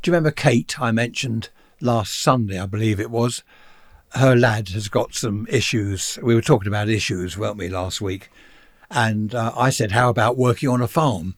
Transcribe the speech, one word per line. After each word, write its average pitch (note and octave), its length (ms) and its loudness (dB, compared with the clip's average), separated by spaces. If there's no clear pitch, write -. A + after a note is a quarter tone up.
do E3+ 80 0
you - 20 4
remember D#3 200 2
Kate - 480 2
I A#2+ 100 0
mentioned A2+ 600 -2
last A#2 400 -2
Sunday, A2+ 400 0
I G2 60 -4
believe G#2 320 0
it A#2 120 -4
was? A#2 340 -2
Her C3 180 6
lad A2+ 360 2
has G2+ 180 -6
got - 260 -2
some G#2 340 -4
issues. G2+ 720 -2
We A#2 140 2
were A2+ 80 4
talking A2 240 2
about G#2 220 -2
issues, F#2+ 500 -2
weren't G#2 200 -4
we, F2+ 100 -6
last F#2 320 -6
week? F#2+ 300 -6
And, G#2+ 420 0
uh, A2+ 240 -2
I B2+ 140 4
said, G#2+ 220 -2
"How B2 180 4
about A#2 260 2
working B2 320 2
on B2 120 0
a A#2+ 80 -2
farm?" F#2+ 500 -2